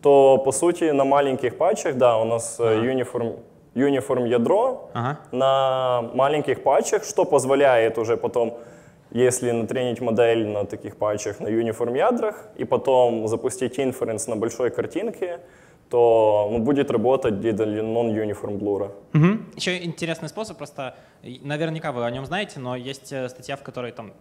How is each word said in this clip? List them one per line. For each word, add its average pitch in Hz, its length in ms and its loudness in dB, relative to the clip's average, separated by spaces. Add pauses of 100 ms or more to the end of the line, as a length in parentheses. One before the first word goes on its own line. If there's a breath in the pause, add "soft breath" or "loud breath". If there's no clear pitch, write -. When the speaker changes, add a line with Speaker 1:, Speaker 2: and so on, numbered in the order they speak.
Speaker 1:
то, 135 360 8
по 135 140 0
сути, 170 400 0
на 139 120 2
маленьких 135 540 0
патчах, 175 380 -2
да, 123 220 4
у 110 60 0
нас, 113 340 -4
э, 120 60 -2
Speaker 2:
Ага. 110 280 2
Speaker 1:
uniform, 120 440 -4 (380)
uniform 127 540 0
ядро 160 680 0
Speaker 2:
Ага. 127 240 -4 (140)
Speaker 1:
на 131 720 2 (120)
маленьких 139 480 0
патчах, 202 420 2
что - 200 0
позволяет 127 760 4
уже 113 180 0
потом, 117 380 -2 (560 loud breath)
если 120 420 2
натренить 117 480 -2
модель 117 460 2
на 104 180 -2
таких 104 320 -12
патчах, 104 440 -4
на - 80 -6
uniform 113 480 -2
ядрах, 196 600 -2
и - 80 -6
потом 120 640 2
запустить 120 500 -4
inference 113 500 -4
на 117 80 -4
большой 113 340 -2
картинке, 175 680 -6 (520 loud breath)
то, 110 600 4
ну, 117 80 -2
будет 139 320 0
работать 120 500 0
для 113 120 0
non-uniform 107 1040 -2
блура. 101 320 -2 (220)
Speaker 2:
Мгм. 180 420 2
Ещё - 220 -4
интересный 165 520 -8
способ, 208 280 -10
просто, 139 380 -12 (280 loud breath)
и 127 220 -16
наверняка 156 480 -6
вы 120 120 -4
о 117 60 -2
нём 131 160 -8
знаете, 180 320 -6
но 123 160 -8
есть, 131 380 -12
э, 131 160 -6
статья, 139 280 -12
в 139 60 -14
которой 123 300 -10
там 107 280 -16